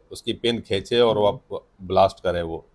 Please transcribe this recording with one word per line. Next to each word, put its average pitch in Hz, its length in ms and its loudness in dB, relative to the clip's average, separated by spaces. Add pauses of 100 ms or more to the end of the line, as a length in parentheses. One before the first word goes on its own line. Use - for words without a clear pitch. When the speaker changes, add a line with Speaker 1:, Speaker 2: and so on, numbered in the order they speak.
(120)
Speaker 1:
उसकी 107 220 -8
पिन 117 280 -2
खींचे 98 380 -2
और 113 180 4
वो 104 100 4
Speaker 2:
हम्म। - 600 -6
Speaker 1:
ब्लास्ट 95 360 2
करे 87 180 -2
वो। 82 340 -8